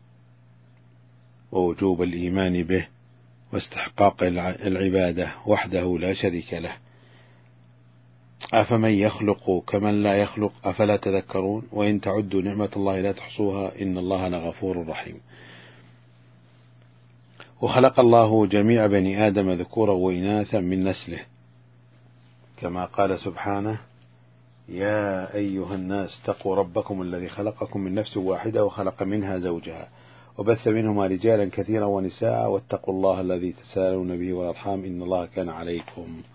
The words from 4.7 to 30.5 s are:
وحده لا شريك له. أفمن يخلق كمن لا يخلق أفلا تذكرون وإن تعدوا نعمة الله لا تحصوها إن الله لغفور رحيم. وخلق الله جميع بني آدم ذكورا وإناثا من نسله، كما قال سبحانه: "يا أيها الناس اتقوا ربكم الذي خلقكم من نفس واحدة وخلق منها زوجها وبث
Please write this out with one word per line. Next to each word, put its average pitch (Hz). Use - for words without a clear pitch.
وحده 90
لا 90
شريك 87
له. 85
أفمن 110
يخلق 101
كمن 104
لا 101
يخلق 101
أفلا 104
تذكرون 98
وإن 104
تعدوا 98
نعمة 101
الله 98
لا 98
تحصوها 98
إن 92
الله 92
لغفور 87
رحيم. -
وخلق 131
الله 113
جميع 107
بني 98
آدم 98
ذكورا 95
وإناثا 95
من 92
نسله، 90
كما 90
قال 95
سبحانه: 101
"يا 98
أيها 98
الناس 95
اتقوا 98
ربكم 95
الذي 90
خلقكم 104
من 95
نفس 104
واحدة 104
وخلق 98
منها 98
زوجها 85
وبث 113